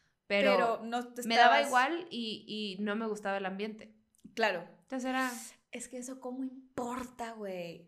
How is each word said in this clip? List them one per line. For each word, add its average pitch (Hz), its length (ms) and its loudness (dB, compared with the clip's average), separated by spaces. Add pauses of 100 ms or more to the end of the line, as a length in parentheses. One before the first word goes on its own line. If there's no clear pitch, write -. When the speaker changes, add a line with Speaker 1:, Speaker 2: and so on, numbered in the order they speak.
(260)
Speaker 1:
pero 202 300 4
Speaker 2:
Pero 226 280 2
no 240 300 -4
te 247 140 -8
Speaker 1:
me 233 100 2
daba 240 240 10
Speaker 2:
estabas 277 60 0
Speaker 1:
igual 277 420 2
y, 226 340 -6 (360)
y - 20 -6
no 208 140 0
me 226 120 -4
gustaba 208 300 -2
el 196 80 -4
ambiente. 202 480 -8 (400)
Speaker 2:
Claro. 190 340 0 (140)
Speaker 1:
Entonces 262 280 -6
era 254 220 0 (400)
Speaker 2:
Es 240 160 -12
que 254 120 -12
eso 262 200 -12
cómo 254 240 -8
importa, 240 880 -8
güey. 180 540 -10